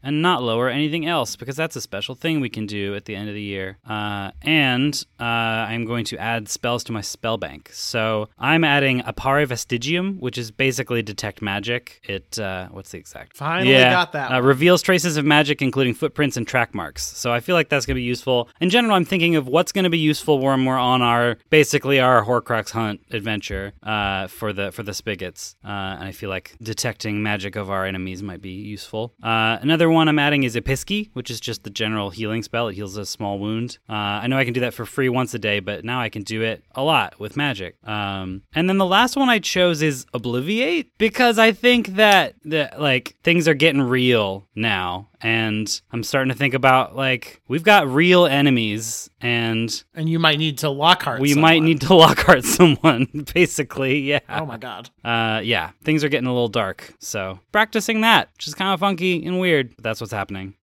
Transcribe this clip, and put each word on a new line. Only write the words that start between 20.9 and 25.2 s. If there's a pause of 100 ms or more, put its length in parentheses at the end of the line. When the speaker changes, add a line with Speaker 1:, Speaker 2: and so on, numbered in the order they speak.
Speaker 1:
our, (100)
basically
our
Horcrux
hunt (100)
adventure,
uh,
for
the,
for
the
spigots. (100)